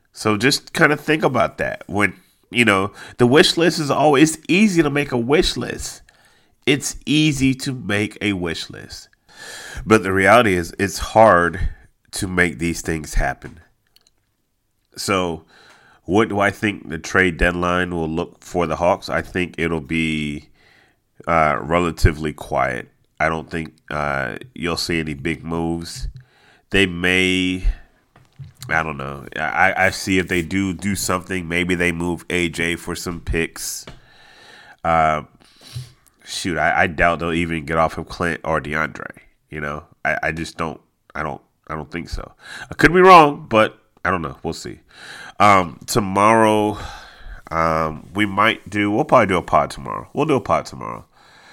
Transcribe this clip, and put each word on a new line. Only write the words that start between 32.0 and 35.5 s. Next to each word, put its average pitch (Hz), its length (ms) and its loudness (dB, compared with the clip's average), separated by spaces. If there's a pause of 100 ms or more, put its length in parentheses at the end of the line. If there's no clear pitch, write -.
A 87 200 -2
J 85 260 -4
for 87 200 -10
some 85 260 -8
picks. - 640 -6 (1000)
Uh, 78 400 2 (1000)